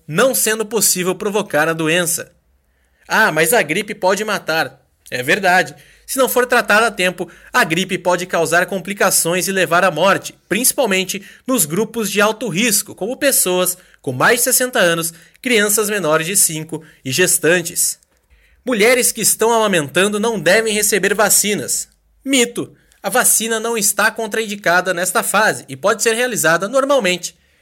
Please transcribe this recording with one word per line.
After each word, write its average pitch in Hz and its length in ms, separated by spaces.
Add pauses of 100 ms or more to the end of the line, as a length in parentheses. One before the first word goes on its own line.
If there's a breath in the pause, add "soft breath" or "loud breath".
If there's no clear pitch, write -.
não 220 260
sendo 220 300
possível 185 500
provocar 185 540
a 165 60
doença. 160 580 (720)
"Ah, 202 240
mas 165 220
a 233 80
gripe 196 340
pode 196 300
matar." 160 560 (300)
É 123 120
verdade. 180 520 (320 soft breath)
Se - 120
não 254 100
for 247 180
tratada 226 420
a - 20
tempo, 185 380 (240 loud breath)
a 247 120
gripe 180 320
pode 175 300
causar 170 400
complicações 185 840
e 196 40
levar 175 300
à 190 80
morte, 165 440 (140)
principalmente 196 760 (240 loud breath)
nos 240 180
grupos 208 460
de 202 100
alto 214 280
risco, 202 460
como 220 220
pessoas 185 600 (240 soft breath)
com 135 100
mais 170 280
de - 40
sessenta 254 340
anos, 165 340 (280 loud breath)
crianças 208 480
menores 160 380
de 196 100
cinco 156 460 (220 loud breath)
e 131 60
gestantes. 170 880 (640)
Mulheres 240 460
que - 100
estão 214 320
amamentando 202 680
não 226 180
devem 208 360
receber 208 400
vacinas. 196 760 (360)
Mito. 240 500 (280 soft breath)
A 202 60
vacina 226 500
não 233 180
está 208 340
contraindicada 208 840
nesta 180 300
fase 190 460
e 131 80
pode 208 260
ser 226 120
realizada 190 540
normalmente. 254 680 (260 soft breath)